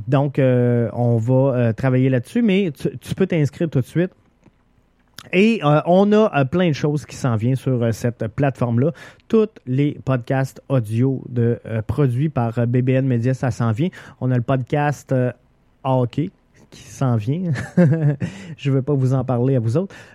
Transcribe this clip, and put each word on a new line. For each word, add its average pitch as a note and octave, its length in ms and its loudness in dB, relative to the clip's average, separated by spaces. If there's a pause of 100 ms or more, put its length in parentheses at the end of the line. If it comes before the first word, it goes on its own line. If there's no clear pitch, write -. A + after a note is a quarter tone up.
donc, C#3 320 2
euh, B2 540 2
on A#2+ 240 0
va, A#2+ 160 0
euh, B2+ 380 2
travailler C3 360 2
là-dessus, C3 340 -2
mais G3 300 2
tu, - 160 -6 (100)
tu - 160 -10
peux F#3+ 140 0
t'inscrire D#3+ 420 0
tout C3+ 100 0
de A#2+ 60 -2
suite. F3+ 240 -2 (1200)
Et, G#3 320 4
euh, D3 200 4
on F#3+ 280 4
a, G#3+ 200 4
euh, C#3 120 2
plein F3 240 0
de D3 60 2
choses D3 300 -2
qui - 120 -16
s'en B2 180 -2
viennent A#2+ 220 0
sur, B2 260 -2
euh, A#2 80 2
cette A2+ 380 -4
plateforme-là. B2+ 640 -2 (340)
Tous G#3+ 220 2 (180)
les C#3 380 -2
podcasts C3 640 -2
audio B2+ 600 0
de, A#2 380 0
euh, A2+ 160 -4
produits C#3 460 0
par, A#2 300 -4
euh, A#2+ 80 2
B B2 120 0
B C3 120 0
N C3 160 2
Media, B2+ 280 0
ça B2+ 160 -2
s'en A2+ 220 -2
vient. C3+ 160 -2 (320)
On B2+ 100 -2
a B2+ 60 2
le A#2+ 60 0
podcast, C#3 720 -2
euh, B2+ 200 0 (500)
hockey C3 480 -2 (400)
qui - 120 -20
s'en B2 340 -2
vient. D3 340 -4 (260)
<laughs> D#3+ 800 0
Je C#3 140 -4
veux C3+ 100 2
pas C#3+ 140 -2
vous C3 180 0
en C3 120 0
parler C3 320 0
à A#2+ 40 0
vous A2+ 160 -2
autres, F#3+ 180 -4 (200)